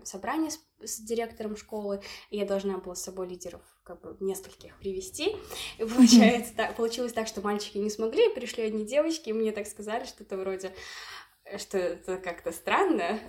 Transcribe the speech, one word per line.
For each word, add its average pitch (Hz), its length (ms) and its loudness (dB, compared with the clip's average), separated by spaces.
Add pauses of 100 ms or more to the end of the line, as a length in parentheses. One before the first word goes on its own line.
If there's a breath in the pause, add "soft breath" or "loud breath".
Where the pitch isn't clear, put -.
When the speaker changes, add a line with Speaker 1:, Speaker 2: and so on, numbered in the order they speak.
Speaker 1:
собрание 277 460 -4
с, - 80 -10 (220)
с - 200 -8
директором 226 560 -4
школы, 202 420 -6 (300 loud breath)
и 208 80 -6
я 202 80 0
должна 196 320 0
была 185 180 -10
с - 80 -8
собой 185 240 -8
лидеров 175 320 -12 (240)
как 175 180 -16
бы 170 200 -14
нескольких - 580 -8
привести. 330 560 -4 (420 loud breath)
И 226 60 -4
Speaker 2:
Мгм. 226 120 -4
Speaker 1:
получается, 233 600 10
так, - 220 0
получилось 233 340 -2
так, 220 160 -2
что - 140 -8
мальчики 208 360 -2
не 208 120 -2
смогли, 233 440 2
пришли 233 300 -6
одни 214 220 -2
девочки, 302 440 0
и 214 40 -2
мне 220 180 0
так 208 160 -6
сказали, 214 380 -6
что-то - 320 -10
вроде, 190 340 -4 (840 loud breath)
что - 200 -4
это 180 400 -2
как-то 175 360 -8
странно, 220 760 0